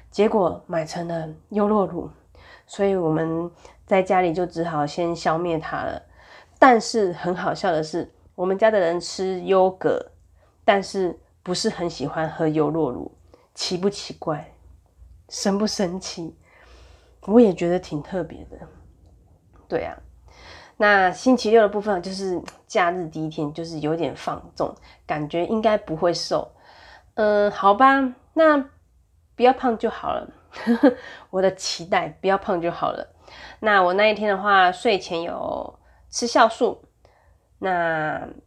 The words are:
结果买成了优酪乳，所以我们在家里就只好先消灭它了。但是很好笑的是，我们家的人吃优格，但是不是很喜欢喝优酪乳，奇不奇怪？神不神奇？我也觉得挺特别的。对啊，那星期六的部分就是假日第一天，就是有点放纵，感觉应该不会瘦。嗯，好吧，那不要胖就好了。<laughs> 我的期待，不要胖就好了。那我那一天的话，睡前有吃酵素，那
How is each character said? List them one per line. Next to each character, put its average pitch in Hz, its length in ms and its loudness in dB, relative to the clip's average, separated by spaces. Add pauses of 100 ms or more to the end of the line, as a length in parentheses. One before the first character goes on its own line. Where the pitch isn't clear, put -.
(100)
结 202 160 2
果 214 400 0
买 165 200 -4
成 175 200 -8
了 165 220 -6 (220)
优 208 160 0
酪 208 200 2
乳， 175 220 -8 (580)
所 - 200 -2
以 196 100 2
我 170 140 0
们 165 400 -2 (340)
在 190 180 4
家 185 200 2
里 175 100 2
就 175 140 -2
只 170 180 -4
好 156 220 -2
先 170 280 -4
消 165 220 -2
灭 170 220 -2
它 151 240 -8
了。 - 180 -8 (580)
但 247 220 6
是 202 320 -2
很 175 240 -6
好 175 160 -4
笑 - 180 -4
的 156 120 0
是， 160 280 -6 (240)
我 180 120 -4
们 190 120 0
家 220 120 4
的 214 100 2
人 175 180 0
吃 190 440 -6
优 190 280 4
格， 156 420 -2 (520)
但 202 180 4
是 185 380 -4 (220)
不 180 120 -6
是 226 140 -4
很 180 200 -4
喜 143 180 -6
欢 160 220 -4
喝 160 200 -2
优 156 220 0
酪 156 200 0
乳， - 220 -10 (420)
奇 - 240 -6
不 190 100 0
奇 - 260 -8
怪？ - 380 -8 (760)
神 - 280 -2
不 214 100 0
神 185 340 -4
奇？ 165 360 -12 (920)
我 220 140 8
也 220 120 8
觉 170 180 -2
得 180 80 2
挺 156 240 -8
特 180 220 -6
别 - 160 -16 (100)
的。 - 80 -18 (1120)
对 - 160 -4
啊， 82 120 -12 (800)
那 202 340 6
星 247 260 2
期 208 140 0
六 226 120 8
的 208 60 6
部 208 120 -4
分 202 220 -2
就 190 80 -8
是 190 300 -4 (260)
假 180 240 0
日 180 160 -4
第 160 180 -8
一 156 40 -4
天， 156 240 -6
就 165 120 -10
是 160 160 -10
有 151 160 -2
点 151 180 -2
放 - 400 -10
纵， - 200 -4 (320)
感 151 220 -4
觉 170 180 -2
应 220 140 -2
该 214 180 2
不 160 180 -8
会 175 160 0
瘦。 - 380 -4 (640)
嗯， 208 360 2
好 202 220 4
吧， 262 420 4 (200)
那 302 340 4 (640)
不 - 80 -8
要 247 100 8
胖 254 260 -2
就 233 100 -2
好 - 240 -6
了。 - 160 -6 (540)
<laughs> - 480 0
我 190 100 -2
的 190 140 4
期 - 320 -10
待， 180 220 -2 (120)
不 - 60 -4
要 190 100 4
胖 190 240 -2
就 170 100 -2
好 62 220 -4
了。 - 140 -10 (540)
那 208 220 4
我 180 120 4
那 208 160 4
一 214 40 0
天 208 140 -2
的 202 80 2
话， 190 340 4
睡 190 280 0
前 170 240 -6
有 - 560 -8 (320)
吃 - 180 -4
酵 233 200 6
素， 226 360 -2 (720)
那 165 720 -2 (180)